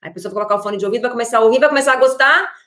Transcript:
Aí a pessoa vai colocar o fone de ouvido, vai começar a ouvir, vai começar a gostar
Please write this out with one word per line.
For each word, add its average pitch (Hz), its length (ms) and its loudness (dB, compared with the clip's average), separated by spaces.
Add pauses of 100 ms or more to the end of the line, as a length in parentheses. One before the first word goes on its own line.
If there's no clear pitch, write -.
Aí 165 80 -16
a - 20 -20
pessoa 175 180 -12
vai 202 120 -4
colocar 208 180 -2
o - 20 -12
fone 202 140 -6
de 196 80 -6
ouvido, 214 160 -4
vai 247 100 -4
começar 233 280 -2
a - 20 4
ouvir, 226 180 4
vai 294 120 4
começar 269 240 2
a - 20 -4
gostar 269 560 2 (140)